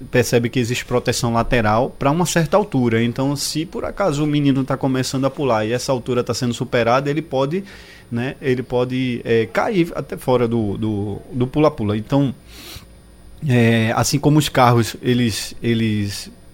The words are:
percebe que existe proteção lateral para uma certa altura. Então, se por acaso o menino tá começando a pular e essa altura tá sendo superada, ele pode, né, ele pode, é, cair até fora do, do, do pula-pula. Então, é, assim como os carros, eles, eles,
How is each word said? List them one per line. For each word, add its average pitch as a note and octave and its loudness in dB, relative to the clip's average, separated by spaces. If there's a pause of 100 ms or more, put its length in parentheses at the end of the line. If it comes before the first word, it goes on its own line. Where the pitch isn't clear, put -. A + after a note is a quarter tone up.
percebe A#2+ 2
que A2+ -2
existe A#2+ -2
proteção A#2+ -2
lateral A#2 2
para C3 -2
uma E3+ 2
certa E3+ 0
altura. A#2+ 2
Então, C3+ -2
se D3+ -4
por - -10
acaso D3+ 0
o D3+ 0
menino C#3+ 2
tá C3 -2
começando C3 -2
a C3+ 2
pular A#2+ 0
e A2 -2
essa B2 -4
altura B2 -2
tá A#2+ -4
sendo A#2+ -2
superada, B2 0
ele D3+ -2
pode, D3 -2 (480)
né, A#2+ -4
ele B2+ 0
pode, B2+ -2
é, B2 2
cair F#3+ 0
até D3 -8
fora B2 2
do, A2 -2
do, G#2+ -4 (140)
do B2+ 0
pula-pula. A#2+ 0
Então, C#3 0 (1120)
é, A#2 4
assim A#2+ 0
como D3+ 4
os C#3+ 0
carros, A#2+ 4
eles, B2 0
eles, A2 -2 (240)